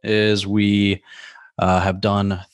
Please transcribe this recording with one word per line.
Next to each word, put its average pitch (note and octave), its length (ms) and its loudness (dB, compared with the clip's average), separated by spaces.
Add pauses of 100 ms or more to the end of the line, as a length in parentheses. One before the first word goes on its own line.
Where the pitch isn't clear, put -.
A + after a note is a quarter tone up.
is G#2+ 420 0
we, G2+ 560 0 (560)
uh, F#2 200 2
have F#2+ 220 -2
done G2 400 -2 (140)